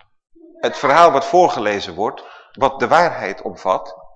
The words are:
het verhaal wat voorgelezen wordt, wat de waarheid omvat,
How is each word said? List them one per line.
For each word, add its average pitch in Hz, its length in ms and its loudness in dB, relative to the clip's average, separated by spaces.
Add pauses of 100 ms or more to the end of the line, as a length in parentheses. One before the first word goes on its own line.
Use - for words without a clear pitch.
(600)
het 120 160 -4
verhaal 160 340 4
wat 135 160 -2
voorgelezen 104 680 0
wordt, 107 300 -8 (280)
wat 131 280 -2
de 117 80 -2
waarheid 123 540 0
omvat, 92 520 -4 (220)